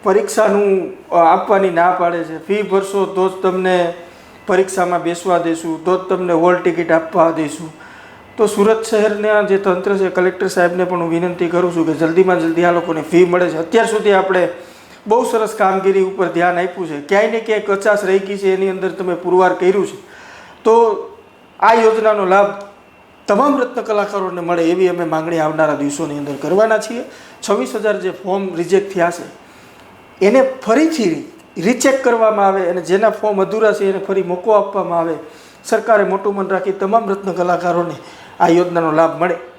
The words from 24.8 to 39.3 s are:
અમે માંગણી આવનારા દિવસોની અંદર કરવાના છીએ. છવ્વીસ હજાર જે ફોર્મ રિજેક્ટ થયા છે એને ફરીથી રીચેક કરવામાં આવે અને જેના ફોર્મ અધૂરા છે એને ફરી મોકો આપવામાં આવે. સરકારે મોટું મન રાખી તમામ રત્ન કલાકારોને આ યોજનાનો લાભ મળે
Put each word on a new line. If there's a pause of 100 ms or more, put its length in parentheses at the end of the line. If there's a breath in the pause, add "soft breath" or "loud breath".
અમે
માંગણી
આવનારા
દિવસોની
અંદર
કરવાના
છીએ. (440 loud breath)
છવ્વીસ
હજાર
જે
ફોર્મ
રિજેક્ટ
થયા
છે (880 loud breath)
એને (160)
ફરીથી (240)
રીચેક
કરવામાં
આવે
અને
જેના
ફોર્મ
અધૂરા
છે
એને
ફરી
મોકો
આપવામાં
આવે. (500 loud breath)
સરકારે
મોટું
મન
રાખી
તમામ
રત્ન
કલાકારોને (460 loud breath)
આ
યોજનાનો
લાભ
મળે (240)